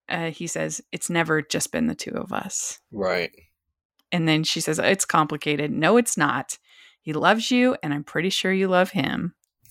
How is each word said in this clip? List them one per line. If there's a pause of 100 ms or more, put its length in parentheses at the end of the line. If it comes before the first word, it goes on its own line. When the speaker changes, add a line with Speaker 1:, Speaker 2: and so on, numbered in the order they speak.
Speaker 1:
uh,
he
says, (140)
"It's
never
just
been
the
two
of
us." (120)
Speaker 2:
Right. (800)
Speaker 1:
And
then
she
says,
"It's
complicated."
"No,
it's
not. (440)
He
loves
you,
and
I'm
pretty
sure
you
love
him." (360)